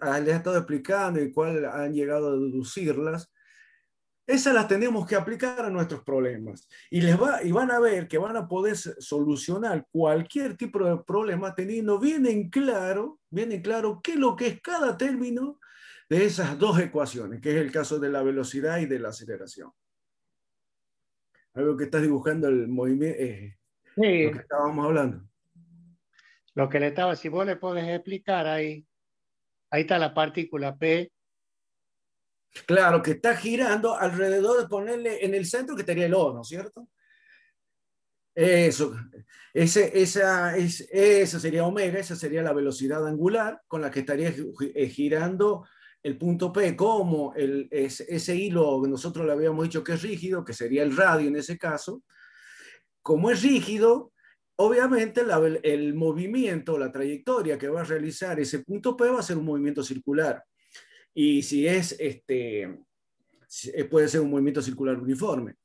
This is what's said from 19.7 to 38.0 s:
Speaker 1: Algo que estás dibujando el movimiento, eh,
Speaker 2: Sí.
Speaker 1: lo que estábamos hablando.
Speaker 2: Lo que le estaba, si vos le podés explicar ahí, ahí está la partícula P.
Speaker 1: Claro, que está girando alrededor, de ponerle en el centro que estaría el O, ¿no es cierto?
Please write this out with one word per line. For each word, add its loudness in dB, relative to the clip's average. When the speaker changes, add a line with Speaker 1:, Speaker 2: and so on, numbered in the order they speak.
Speaker 1:
Algo 0
que -4
estás 0
dibujando 0
el 2
movimiento, 0
eh, -8
Speaker 2:
Sí. 4
Speaker 1:
lo 0
que -8
estábamos -2
hablando. 0
Speaker 2:
Lo 0
que -2
le 2
estaba, 0
si -12
vos -2
le -2
podés -6
explicar -4
ahí, -4
ahí 0
está 2
la 0
partícula -2
P. 0
Speaker 1:
Claro, 6
que 0
está 2
girando 0
alrededor, 2
de -4
ponerle -4
en -2
el -2
centro -4
que -6
estaría -2
el 2
O, 2
¿no -10
es -14
cierto? -14